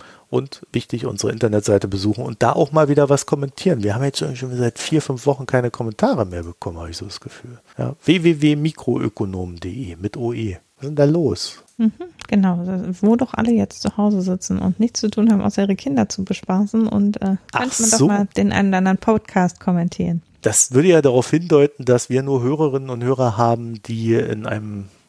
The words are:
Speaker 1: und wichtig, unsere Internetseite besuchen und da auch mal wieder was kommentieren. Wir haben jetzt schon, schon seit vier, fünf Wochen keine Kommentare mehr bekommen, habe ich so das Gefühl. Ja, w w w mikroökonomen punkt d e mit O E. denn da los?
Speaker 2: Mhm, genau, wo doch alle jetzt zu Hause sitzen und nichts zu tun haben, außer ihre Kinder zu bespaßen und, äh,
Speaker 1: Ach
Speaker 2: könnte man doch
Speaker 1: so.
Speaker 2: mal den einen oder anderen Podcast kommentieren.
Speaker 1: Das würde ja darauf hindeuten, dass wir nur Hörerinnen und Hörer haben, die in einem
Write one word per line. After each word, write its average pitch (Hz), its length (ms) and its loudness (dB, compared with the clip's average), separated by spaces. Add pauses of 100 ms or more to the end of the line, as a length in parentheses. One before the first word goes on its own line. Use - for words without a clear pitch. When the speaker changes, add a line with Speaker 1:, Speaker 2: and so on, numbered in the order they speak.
(300)
Speaker 1:
und 131 440 -6
wichtig, 120 320 -6
unsere 107 260 -4
Internetseite 104 560 0
besuchen 101 380 -2
und 123 180 -4
da 117 80 4
auch 151 220 0
mal 156 160 4
wieder 143 180 4
was 139 180 2
kommentieren. 139 580 -2
Wir 104 120 0
haben 127 80 -2
jetzt 139 160 -2
schon, 143 160 -4
schon 123 220 -8
seit 120 220 -2
vier, 156 220 0
fünf 131 240 -8
Wochen 135 200 0
keine 123 260 0
Kommentare 120 540 -2
mehr 87 180 -8
bekommen, 85 340 -10
habe 82 140 -12
ich 82 60 -12
so 95 80 -12
das 98 160 -16
Gefühl. - 360 -18 (200)
Ja, 127 260 -6
w 175 200 2
w 160 180 2
w 147 160 4
mikroökonomen 101 1000 -4
punkt - 40 -12
d 95 300 -10
e - 20 -14
mit 95 220 -8
O 120 160 -4
E. 110 260 -6 (240)
denn 147 120 -8
da 143 100 4
los? 147 580 0 (140)
Speaker 2:
Mhm, 220 140 2 (360)
genau, 190 320 2 (420)
wo 214 140 4
doch 240 180 -2
alle 233 180 0
jetzt 208 300 0
zu - 160 -2
Hause 208 240 2
sitzen 185 380 -4
und 185 200 -2
nichts 226 200 0
zu 214 100 0
tun 220 220 2
haben, 196 100 4
außer 202 220 0
ihre 196 120 0
Kinder 247 320 0
zu - 160 -8
bespaßen 202 640 0
und, 208 340 0
äh, 196 160 0 (140)
Speaker 1:
Ach - 100 -2
Speaker 2:
könnte 254 200 -4
man 220 100 2
doch 226 60 2
Speaker 1:
so. 160 100 4
Speaker 2:
mal 202 200 2 (100)
den 196 140 2
einen 196 180 0
oder 190 80 2
anderen 190 220 2
Podcast 214 600 0
kommentieren. 175 640 -2 (200)
Speaker 1:
Das - 320 0
würde 151 160 6
ja 165 120 8
darauf 127 280 4
hindeuten, 147 560 2
dass 123 240 2
wir 127 120 0
nur 139 220 0
Hörerinnen 135 460 0
und 120 140 -6
Hörer 123 340 2
haben, 117 460 0
die 113 300 -2
in 113 320 -2
einem 107 400 -8 (240)